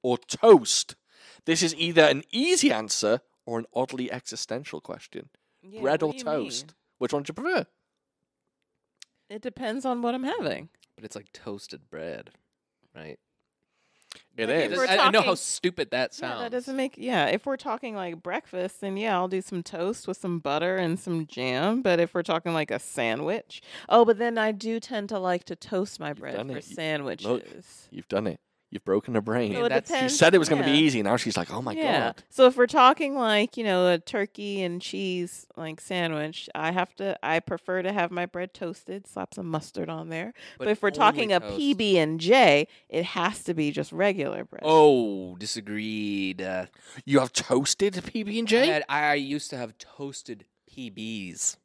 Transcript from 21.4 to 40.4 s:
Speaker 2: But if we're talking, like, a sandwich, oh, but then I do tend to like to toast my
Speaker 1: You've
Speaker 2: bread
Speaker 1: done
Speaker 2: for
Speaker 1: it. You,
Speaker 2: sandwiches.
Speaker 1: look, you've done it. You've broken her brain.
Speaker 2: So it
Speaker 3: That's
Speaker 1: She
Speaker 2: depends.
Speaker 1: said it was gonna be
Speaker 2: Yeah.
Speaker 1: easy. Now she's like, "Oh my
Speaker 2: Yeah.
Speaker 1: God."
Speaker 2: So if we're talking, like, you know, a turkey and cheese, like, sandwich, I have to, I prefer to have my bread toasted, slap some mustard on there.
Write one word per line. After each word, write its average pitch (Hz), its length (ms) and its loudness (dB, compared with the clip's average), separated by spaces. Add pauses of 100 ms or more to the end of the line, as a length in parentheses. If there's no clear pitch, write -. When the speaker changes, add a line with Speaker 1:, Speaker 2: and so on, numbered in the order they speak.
Speaker 2:
But 175 180 2
if 170 140 0
we're 175 80 -2
talking, 170 320 -2
like, 156 160 -2
a 113 80 -2
sandwich, 139 840 -4 (260)
oh, 233 160 8
but 214 140 2
then 233 180 -2
I 220 140 0
do 226 280 -6
tend 208 300 -8
to 214 80 -6
like 180 280 -2
to 170 100 -10
toast - 440 -6
my 151 100 -8
Speaker 1:
You've 143 100 -8
Speaker 2:
bread 135 160 -10
Speaker 1:
done 120 140 -8
Speaker 2:
for 135 80 -8
Speaker 1:
it. - 100 -14
You, - 80 -14
Speaker 2:
sandwiches. 151 520 -6
Speaker 1:
look, 120 160 -2 (460)
you've 98 180 -16
done 104 200 -2
it. 82 120 -6 (340)
You've 101 100 -10
broken 104 320 0
her 107 60 4
brain. 110 320 -2
Speaker 2:
So - 120 0
it - 40 2
Speaker 3:
That's 131 200 0
Speaker 1:
She - 40 -2
Speaker 2:
depends. 262 240 0
Speaker 1:
said 165 160 8
it 185 60 8
was 160 100 2
gonna 143 140 2
be 135 80 2
Speaker 2:
Yeah. 143 60 6
Speaker 1:
easy. 131 260 4
Now 107 120 4
she's 113 220 -2
like, 87 160 -4
"Oh 110 80 -6
my 117 120 -6
Speaker 2:
Yeah. 269 340 0
Speaker 1:
God." - 220 -8
Speaker 2:
So 262 180 8
if 254 100 4
we're 247 80 6
talking, 277 500 4
like, 214 400 0
you 233 80 -6
know, 180 300 2
a 170 60 0
turkey 202 640 -6
and 175 180 -4
cheese, 185 640 -6 (100)
like, 160 240 -10
sandwich, 165 760 -4
I 160 160 -2
have 185 240 -2
to, 196 280 -6
I 160 160 0
prefer 185 440 -4
to 190 100 -2
have 175 160 0
my 175 160 -4
bread 180 280 -10
toasted, 185 540 -10
slap 190 280 -10
some 185 120 -8
mustard 160 420 -6
on 160 200 -10
there. 170 240 -8 (240)